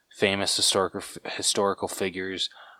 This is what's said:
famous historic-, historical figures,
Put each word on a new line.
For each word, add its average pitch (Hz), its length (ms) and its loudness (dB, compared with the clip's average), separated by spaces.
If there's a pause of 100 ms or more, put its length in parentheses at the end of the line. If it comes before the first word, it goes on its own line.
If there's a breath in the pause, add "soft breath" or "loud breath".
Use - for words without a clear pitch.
(160)
famous 98 400 2
historic-, 95 640 0 (180)
historical 98 520 0
figures, 92 640 -4 (300 loud breath)